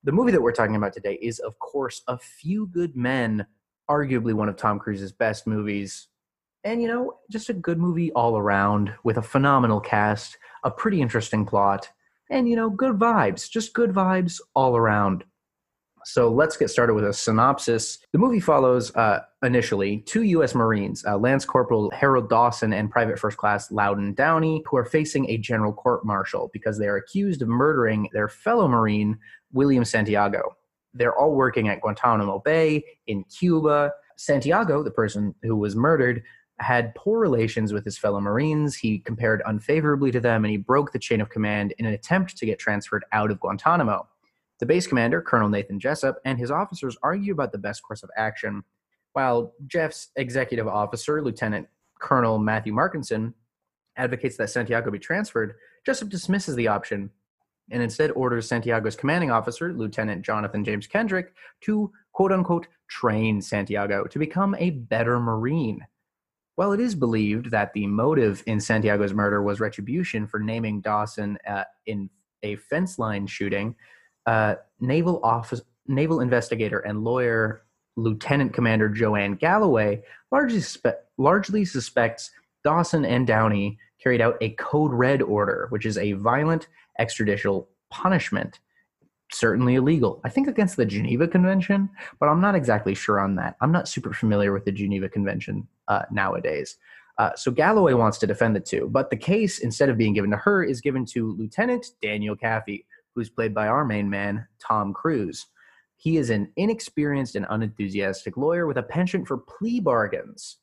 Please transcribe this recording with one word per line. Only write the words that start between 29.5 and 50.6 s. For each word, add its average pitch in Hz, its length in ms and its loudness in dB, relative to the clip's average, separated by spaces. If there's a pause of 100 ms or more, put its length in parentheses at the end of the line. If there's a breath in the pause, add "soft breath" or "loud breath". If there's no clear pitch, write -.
William 131 320 4
Santiago. 104 720 0 (380)
They're 120 200 2
all 147 200 4
working 123 340 2
at 98 120 -2
Guantanamo 107 580 0
Bay 156 460 2 (200 loud breath)
in 101 200 -4
Cuba. 151 680 2 (240 soft breath)
Santiago, 151 680 2
the 131 80 -4
person 104 540 -2
who 113 120 0
was 104 200 0
murdered, 123 480 2 (360 loud breath)
had 120 360 0
poor 220 240 -2
relations 113 540 0
with 104 100 -4
his 101 140 -8
fellow 101 240 0
Marines. 143 560 0
He 107 220 -2
compared 110 460 0
unfavorably 143 640 0
to 120 100 0
them, 113 240 2
and 104 60 0
he 107 40 0
broke 135 380 0
the 123 60 -4
chain 113 200 0
of 107 100 -2
command 104 500 -2
in 117 60 -2
an 107 80 0
attempt 180 440 -2
to - 80 -6
get 110 140 -2
transferred 104 520 -4
out 107 180 2
of 101 120 -4
Guantanamo. 107 640 0 (540)
The 120 40 -2
base 175 220 2
commander, 123 340 2
Colonel 107 280 2
Nathan 101 320 -4
Jessup, 135 420 -2
and 165 160 -2
his 123 120 -4
officers 151 520 -6
argue 196 300 -2
about 143 180 -2
the - 60 -10
best 101 260 -8
course - 200 -12
of 95 120 -20
action, 107 480 -6 (480)
while 120 420 0 (140)
Jeff's 156 480 -4
executive 123 500 -2